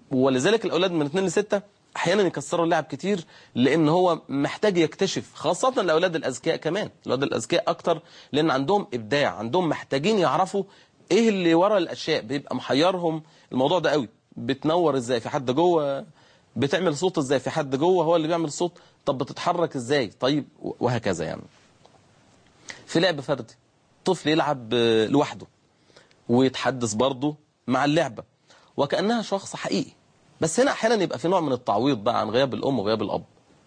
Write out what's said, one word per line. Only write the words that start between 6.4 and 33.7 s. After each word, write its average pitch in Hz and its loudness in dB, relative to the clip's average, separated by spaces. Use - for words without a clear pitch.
كمان. 170 -4
الأولاد 131 0
الأذكياء - -2
أكتر 170 -2
لأن 151 2
عندهم 147 0
إبداع، 113 0
عندهم 127 0
محتاجين 151 -2
يعرفوا 175 0
إيه 226 6
اللي 180 4
ورا 196 4
الأشياء، 147 -4
بيبقى 131 -6
محيرهم 160 0
الموضوع 143 2
ده 156 0
قوي. 139 0
بتنور 143 0
إزاي؟ 120 -2
في 117 -8
حد 127 -4
جوه؟ 147 0
بتعمل 156 0
صوت 175 -2
إزاي؟ 135 0
في 135 -6
حد 139 -4
جوه 170 2
هو 170 2
اللي 156 0
بيعمل 165 -2
صوت؟ - -4
طب 139 0
بتتحرك 170 -2
إزاي؟ 127 0
طيب، 135 -2
و-، - -8
وهكذا 104 0
يعني. 78 -8
في - 0
لعب 160 2
فردي، 127 -6
طفل 175 0
يلعب، 139 0
آه، 113 4
لوحده 107 0
ويتحدث 123 0
برضه 135 0
مع 131 0
اللعبة 147 -2
وكأنها 190 0
شخص 196 -6
حقيقي. - -4
بس 160 0
هنا 269 4
أحيانا 220 0
يبقى 147 -4
في 165 -2
نوع 185 2
من 143 -2
التعويض 120 0
بقى 113 0
عن 104 -2
غياب 127 2
الأم 127 -2
وغياب 107 0
الأب، 92 -4